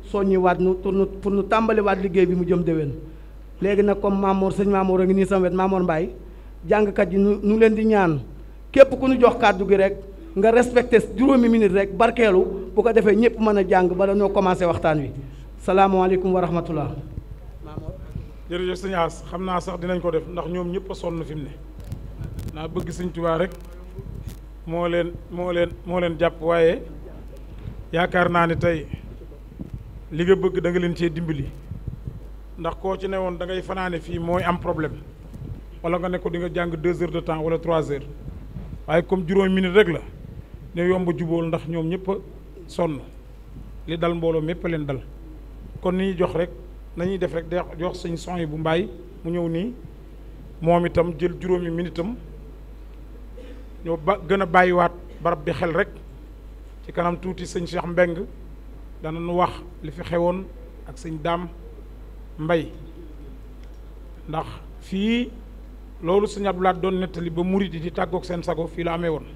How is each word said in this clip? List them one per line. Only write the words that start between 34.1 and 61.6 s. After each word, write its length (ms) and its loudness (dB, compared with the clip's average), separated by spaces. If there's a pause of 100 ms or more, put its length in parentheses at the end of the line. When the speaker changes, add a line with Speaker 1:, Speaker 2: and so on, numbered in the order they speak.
Speaker 2:
mooy 240 0
am 160 0
problème. 380 -4 (840)
Wala 160 0
nga 100 -2
ne 100 0
ko 120 -2
di 80 -2
nga 160 -2
jàng 220 0
deux 260 0
heures 100 -2
de 80 -2
temps 220 -2
wala 160 0
trois 340 0
heures. 140 -6 (840)
Waaye 140 4
comme 260 0
juróomi 260 4
minute 200 2
rek 140 8
la, 120 0 (760)
ne 140 2
yomb 220 4
a 80 2
jubóol 300 0
ndax 200 -2
ñoom 200 -2
ñëpp 200 -4
a 60 0 (520)
sonn. 340 -2 (840)
Li 120 -4
dal 160 2
mbooloo 260 2
mépp 240 -4
a 40 -2
leen 180 -2
dal. 140 -4 (840)
Kon 140 2
ni 100 0
ñuy 100 -2
jox 180 0
rek, 160 0 (460)
nañuy 220 -2
def 160 -2
rek, 160 -4
de 80 0 (200)
jox 240 -4
sëñ 140 -4
Sohaybu 400 -6
bu 40 -6
Mbaay 280 2 (360)
mu 60 -4
ñëw 180 0
nii, 260 -2 (880)
moom 240 4
itam 320 2
jël 220 0
juróomi 300 0
minute 280 -4
am, 160 -2 (1700)
ñoo 140 -2
ba, 180 2 (100)
gën 140 2
a 60 2
bàyyiwaat 460 6 (300)
barab 220 0
bi 80 -2
xel 220 0
rek. 140 2 (960)
Ci 60 -14
kanam 260 0
tuuti 280 -6
sëñ 200 -4
Cheikh 200 -2
Mbeng 400 2 (760)
dana 180 -6
nu 140 -4
wax 160 4 (320)
li 80 -8
fi 120 -12
xewoon 420 0 (440)
ak 80 -14
sëñ 260 -8
Dame 260 -2 (880)